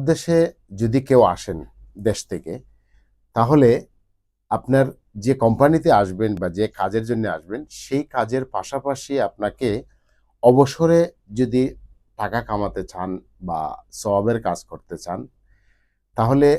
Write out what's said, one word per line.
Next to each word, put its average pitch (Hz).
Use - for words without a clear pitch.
দেশে 165
যদি 113
কেউ 131
আসেন 92
দেশ 104
থেকে, 85
তাহলে 123
আপনার 131
যে 110
কোম্পানিতে 139
আসবেন 104
বা 90
যে 101
কাজের 101
জন্য 113
আসবেন, 90
সেই -
কাজের 127
পাশাপাশি 135
আপনাকে 104
অবসরে 139
যদি 123
টাকা 104
কামাতে 104
চান 92
বা 82
সওয়াবের 104
কাজ 90
করতে -
চান, 87
তাহলে 139